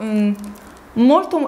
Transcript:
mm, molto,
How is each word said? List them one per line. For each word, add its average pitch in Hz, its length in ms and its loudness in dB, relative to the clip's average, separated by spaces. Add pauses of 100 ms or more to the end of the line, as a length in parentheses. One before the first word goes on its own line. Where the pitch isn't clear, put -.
mm, 208 320 -2 (600)
molto, 294 420 2 (120)